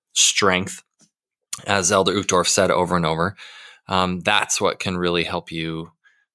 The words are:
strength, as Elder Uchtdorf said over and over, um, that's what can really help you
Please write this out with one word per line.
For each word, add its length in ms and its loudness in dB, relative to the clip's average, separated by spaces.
strength, 680 0
as 240 0
Elder 220 4
Uchtdorf 360 0
said 220 2
over 260 0
and 100 0
over, 300 0
um, 320 0
that's 400 0
what 180 0
can 200 -4
really 260 0
help 260 -6
you 400 -6